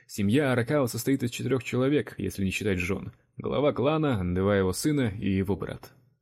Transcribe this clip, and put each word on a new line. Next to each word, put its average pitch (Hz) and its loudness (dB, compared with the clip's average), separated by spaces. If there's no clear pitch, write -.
Семья 127 2
Аракао 123 2
состоит 135 0
из 120 -2
четырех 123 -2
человек, 131 0
если 98 -4
не 95 2
считать 98 0
жен. 90 -4
Глава 135 0
клана, 139 0
два 98 4
его 95 2
сына 139 0
и 101 -2
его 95 2
брат. - -10